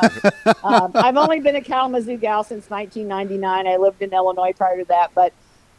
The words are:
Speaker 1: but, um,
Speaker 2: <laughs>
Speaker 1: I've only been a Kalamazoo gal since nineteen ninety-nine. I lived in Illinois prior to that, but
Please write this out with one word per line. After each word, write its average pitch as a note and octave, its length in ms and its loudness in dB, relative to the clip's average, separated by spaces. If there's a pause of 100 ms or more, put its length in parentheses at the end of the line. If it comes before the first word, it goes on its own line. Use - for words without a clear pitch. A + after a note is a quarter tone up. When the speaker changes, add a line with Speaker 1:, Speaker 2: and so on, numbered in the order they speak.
(460)
Speaker 1:
but, G#3+ 180 2
um, F#3+ 280 2
Speaker 2:
<laughs> - 40 -6
Speaker 1:
I've B3 220 2
only D#4 240 2
been C#4+ 160 0
a C#4 40 -4
Kalamazoo B3 540 -4
gal G#3+ 300 -2
since G#3+ 240 -14
nineteen G#3 400 -10
ninety-nine. F#3+ 580 -4
I F#3 80 0
lived F#3+ 260 2
in F#3+ 120 -8
Illinois F#3 400 0
prior F#3 240 -2
to F3+ 80 -8
that, F3 280 0
but F3+ 200 2 (460)